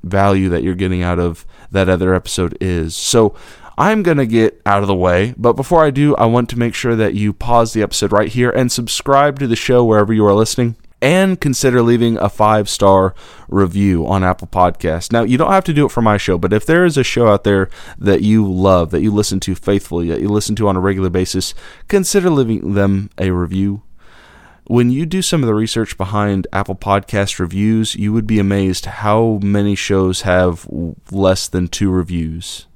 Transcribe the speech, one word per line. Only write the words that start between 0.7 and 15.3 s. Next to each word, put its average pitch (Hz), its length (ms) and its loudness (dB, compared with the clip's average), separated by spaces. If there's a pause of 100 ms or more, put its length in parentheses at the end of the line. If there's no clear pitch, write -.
getting 90 280 -2
out 87 160 -2
of 87 280 -4 (240)
that 95 180 2
other 92 260 2
episode 90 460 -4
is. 85 340 -4
So 110 400 2 (440)
I'm 208 240 2
gonna 147 240 2
get 110 400 0
out 101 160 2
of 101 40 -2
the 98 80 0
way, 92 440 2
but 117 160 2
before 160 280 2
I 156 80 4
do, 143 260 2
I 113 100 2
want 117 240 0
to 120 80 -6
make 117 160 -2
sure 117 200 -2
that 110 200 0
you 104 180 -2
pause 117 400 0
the 107 80 -2
episode 101 320 -2
right 107 160 2
here 120 220 0
and 123 200 0
subscribe 139 680 0
to 139 80 -4
the 113 100 2
show 123 260 2
wherever 110 300 4
you 107 140 4
are 101 80 6
listening, 113 420 0 (260)
and 185 380 2
consider 127 400 0
leaving 117 380 2
a 101 100 0
five-star 98 840 2 (340)
review 95 580 0
on 95 160 0
Apple 90 240 -2
Podcasts. 87 640 -2
Now, 117 120 2
you 123 160 2